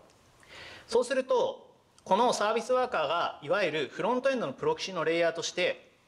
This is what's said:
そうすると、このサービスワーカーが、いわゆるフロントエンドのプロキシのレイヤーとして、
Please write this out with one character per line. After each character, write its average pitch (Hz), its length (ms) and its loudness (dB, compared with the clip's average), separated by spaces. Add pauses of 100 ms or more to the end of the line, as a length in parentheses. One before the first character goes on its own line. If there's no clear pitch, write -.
(880)
そ 240 140 4
う 247 40 -2
す 277 100 -4
る 254 80 2
と、 233 420 0 (380)
こ 190 140 2
の 233 160 4
サ 208 160 0
ー 220 40 2
ビ 226 80 0
ス 254 120 -2
ワ 254 120 2
ー - 40 -4
カ 185 100 -2
ー 151 80 0
が、 160 360 -2
い 143 60 -6
わ 196 140 2
ゆ 160 80 0
る 143 200 -2
フ - 100 -6
ロ 226 140 0
ン 247 60 -2
ト 269 80 2
エ 269 40 2
ン 254 60 -2
ド 170 80 -2
の 131 60 -6
プ - 120 -6
ロ 160 100 4
キ - 80 -6
シ 190 100 -6
の 165 100 -2
レ 165 140 2
イ - 20 2
ヤ 170 100 4
ー 160 40 0
と 165 100 -6
し - 80 -6
て、 - 400 -2 (160)